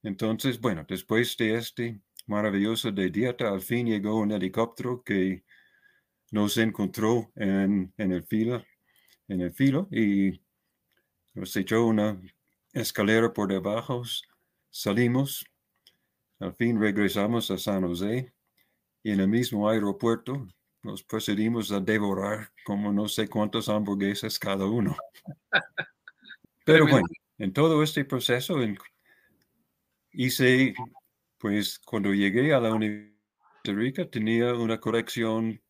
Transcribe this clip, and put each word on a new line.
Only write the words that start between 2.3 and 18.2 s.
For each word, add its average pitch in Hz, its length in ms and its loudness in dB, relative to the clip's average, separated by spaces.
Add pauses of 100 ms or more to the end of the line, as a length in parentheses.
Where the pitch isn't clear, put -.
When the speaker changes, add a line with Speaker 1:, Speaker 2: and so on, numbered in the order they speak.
Speaker 1:
de 95 200 0
dieta, 120 380 -2
al 98 120 -2
fin 120 260 -2
llegó 107 300 0
un 107 160 0
helicóptero 117 720 -4
que 95 420 -2 (880)
nos 104 280 2
encontró 110 760 0
en, 98 600 0
en 95 160 -2
el 87 120 -4
filo, 117 400 -2 (640)
en 95 120 -4
el 87 120 -4
filo 139 380 2
y 98 500 2 (960)
nos 92 180 -10
echó 110 300 2
una 107 360 0 (520)
escalera 110 600 2
por 101 160 -2
debajo, 104 540 -2
s-, - 200 -8 (480)
salimos, 123 760 0 (960)
al 90 140 -8
fin 117 260 0
regresamos 104 680 0
a 95 80 -2
San 95 280 -2
José 104 460 -4 (680)